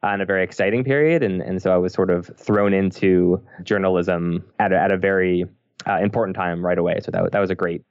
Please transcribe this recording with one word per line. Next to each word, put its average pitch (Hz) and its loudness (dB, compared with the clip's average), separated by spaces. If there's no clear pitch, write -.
uh, 101 -2
and 101 0
a 95 -2
very 95 2
exciting 101 -2
period. 147 2
And, 92 0
and 92 -6
so 92 2
I 92 4
was 90 0
sort 92 0
of 87 -2
thrown 101 2
into 92 2
journalism 90 0
at 101 2
a, 92 4
at 98 2
a 95 0
very, 90 0
uh, 98 0
important 104 -2
time 87 -4
right 90 0
away. 87 0
So - -10
that, 87 -2
that 101 -2
was 95 0
a 92 -2
great 85 -4